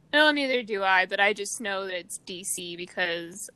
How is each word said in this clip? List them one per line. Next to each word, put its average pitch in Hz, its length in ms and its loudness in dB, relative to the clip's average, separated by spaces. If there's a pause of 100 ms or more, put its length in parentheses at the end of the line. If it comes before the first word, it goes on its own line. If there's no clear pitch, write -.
(120)
No, 302 200 6
neither 262 300 0
do 202 200 -4
I, 190 240 4
but 196 140 -2
I 202 120 6
just 202 280 -8
know 196 240 -4
that 185 120 -6
it's 175 220 -12
D 185 240 -12
C 180 320 -8
because, 175 800 -6